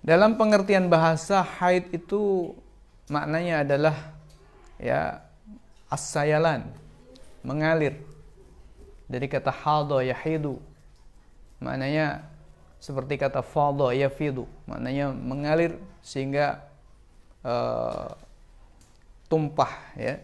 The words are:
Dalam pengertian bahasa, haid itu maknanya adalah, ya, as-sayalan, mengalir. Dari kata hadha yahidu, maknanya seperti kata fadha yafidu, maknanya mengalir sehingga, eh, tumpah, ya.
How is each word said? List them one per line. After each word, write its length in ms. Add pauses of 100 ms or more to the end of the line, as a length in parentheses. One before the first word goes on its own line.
Dalam 320
pengertian 480
bahasa, 560
haid 560
itu 560 (560)
maknanya 560
adalah, 480 (640)
ya, 400 (720)
as-sayalan, 720 (800)
mengalir. 560 (1120)
Dari 160
kata 240
hadha 520
yahidu, 600 (1000)
maknanya 640 (560)
seperti 400
kata 240
fadha 480
yafidu, 560 (160)
maknanya 480
mengalir 640 (240)
sehingga, 640 (800)
eh, 640 (1200)
tumpah, 440 (200)
ya. 300